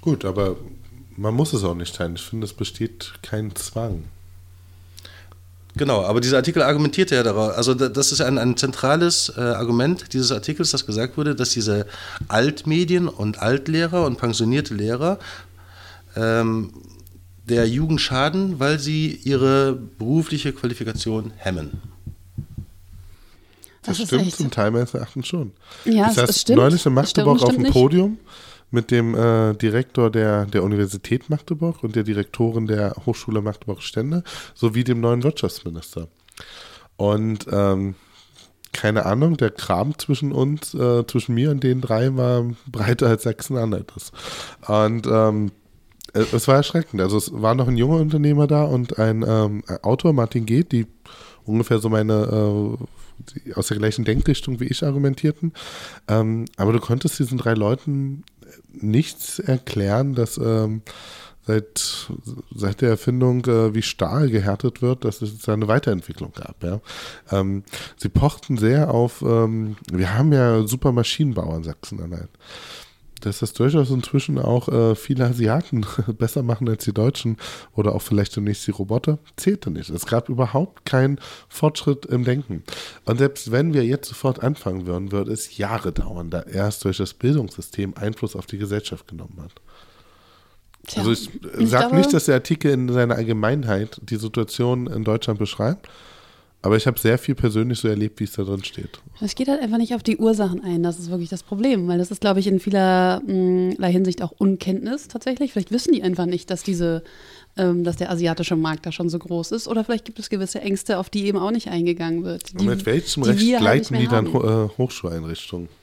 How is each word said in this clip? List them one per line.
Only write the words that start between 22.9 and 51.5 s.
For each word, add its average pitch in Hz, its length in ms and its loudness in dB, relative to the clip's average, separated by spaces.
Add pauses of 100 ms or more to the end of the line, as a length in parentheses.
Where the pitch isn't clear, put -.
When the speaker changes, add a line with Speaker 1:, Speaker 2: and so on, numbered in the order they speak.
Speaker 3:
Das 175 160 -4
Speaker 1:
Das - 20 -6
Speaker 3:
ist 220 80 -4
Speaker 1:
stimmt 156 200 2
Speaker 3:
echt 170 100 -4
Speaker 1:
zum 139 140 -2
Teil 107 200 0
meines 120 220 0
Erachtens 123 340 -8
schon. 143 240 -4 (340)
Speaker 3:
Ja, 220 180 4
Speaker 1:
Ich 220 60 4
Speaker 3:
es, 220 60 2
Speaker 1:
saß 120 140 4
Speaker 3:
es - 120 0
stimmt. - 160 6
Speaker 1:
neulich 151 280 6
in 131 120 4
Speaker 3:
Es 143 120 2
stimmt, 214 160 2
Speaker 1:
Magdeburg 147 120 8
auf 175 40 4
Speaker 3:
stimmt 127 160 6
Speaker 1:
dem 127 60 2
Speaker 3:
nicht. 277 100 4
Speaker 1:
Podium 175 460 6 (520)
mit 120 200 0
dem, 117 240 2
äh, 110 400 4
Direktor 113 560 2
der, 107 340 2
der 101 180 0
Universität 101 680 0
Magdeburg 156 540 -2
und 113 120 -4
der 113 80 2
Direktorin 110 640 0
der 104 280 0 (100)
Hochschule 110 360 -2
Magdeburg-Stende 110 840 -4 (300)
sowie 117 300 2
dem 120 180 0
neuen 120 220 2
Wirtschaftsminister. 85 840 -4 (880)
Und, 107 540 0
ähm, 98 440 2 (760)
keine 107 360 0
Ahnung, 143 300 2
der 113 120 2
Graben 101 480 -2
zwischen 139 340 -2
uns, 135 440 -2
äh, 120 320 2
zwischen 123 260 -2
mir 127 160 2
und 135 140 0
den 127 180 2
drei 123 340 0
war 123 300 2 (220)
breiter 120 400 2
als 113 160 4
Sachsen-Anhalt 113 720 -4
ist. - 160 -16 (560)
Und, 107 440 2
ähm, 107 400 4 (640)
äh, 110 200 4
es 117 140 2
war 135 100 8
erschreckend. 143 440 0
Also 95 160 2
es - 160 -2
war 110 220 2
noch 127 120 2
ein 123 100 2
junger 135 180 4
Unternehmer 147 500 4
da 147 200 4
und 123 340 0
ein, 110 280 2
ähm, 107 360 2 (180)
Autor, 131 320 2
Martin 117 320 0
Geht, 123 260 2
die 117 140 2 (600)
ungefähr 113 340 2